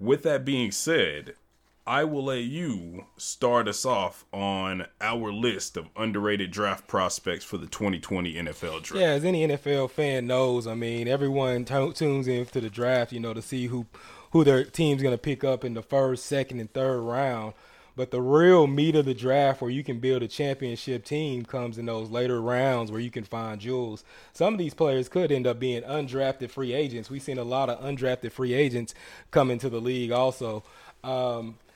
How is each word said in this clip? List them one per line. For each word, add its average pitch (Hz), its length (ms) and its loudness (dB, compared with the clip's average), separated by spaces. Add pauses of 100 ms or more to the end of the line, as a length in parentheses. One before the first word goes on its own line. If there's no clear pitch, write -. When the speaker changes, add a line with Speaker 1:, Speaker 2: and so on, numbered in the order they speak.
Speaker 1:
with 131 220 2
that 139 240 0
being 123 240 0
said, 90 640 -2 (520)
I 139 180 0
will 143 200 -2
let 127 200 -4
you 110 600 -6 (140)
start 120 500 0
us - 160 -4
off 107 480 -2
on 95 540 -2 (160)
our 113 280 -2
list 104 460 -2
of 82 200 -10
underrated 104 540 0
draft 98 360 -2
prospects 92 580 -2
for 95 140 -8
the 80 80 -12
twenty 95 340 -2
twenty 87 380 -4
N 85 100 -6
F - 160 -10
L 80 160 -6
draft. - 220 -4
Speaker 2:
Yeah, 165 80 6
as 151 120 2
any 170 220 2
N 151 60 2
F 143 160 -4
L 139 200 0
fan 135 400 -2
knows, 123 400 2
I 113 80 -6
mean, 117 340 -4
everyone 135 580 0
tu-, 139 260 0
tunes 139 340 0
in 123 200 0
to 127 160 -6
the 110 80 -6
draft, 120 420 0
you 117 80 -8
know, 113 140 -6
to 110 80 -8
see 123 240 -6
who, 120 180 -4 (460)
who 165 140 8
their 135 200 8
team's 143 380 0
gonna 123 160 2
pick 143 260 -4
up 131 180 0
in 120 120 -6
the 110 80 -8
first, 131 420 2
second, 131 340 -2
and 110 140 -10
third 131 280 0
round. 117 520 -2 (440)
But 127 140 -4
the 123 120 0
real 160 440 10
meat 147 300 4
of 147 80 6
the 135 80 2
draft 131 480 4
where 123 100 -4
you 139 140 -4
can 120 160 -6
build 127 220 2
a 120 40 -2
championship 131 800 -4
team 147 400 -4
comes 120 320 -6
in 117 80 -8
those 113 240 -4
later 120 320 0
rounds 123 500 2
where 110 100 -4
you 120 100 -4
can 113 140 -8
find 110 360 -8
jewels. 117 440 -6 (280)
Some 202 220 2
of 202 40 -2
these 160 160 -4
players 135 360 2
could 175 200 2
end 127 160 2
up 117 140 0
being 120 220 -2
undrafted 135 680 -4
free 127 220 -6
agents. 123 380 -4
We've 135 120 -10
seen 135 140 -6
a 120 80 -4
lot 131 240 0
of 120 160 -4
undrafted 127 480 -2
free 123 220 -2
agents 123 400 0 (360)
come 135 200 4
into 123 180 -2
the 113 140 -4
league 123 300 -2
also. 123 520 0 (400)
Um, 120 540 -4 (180)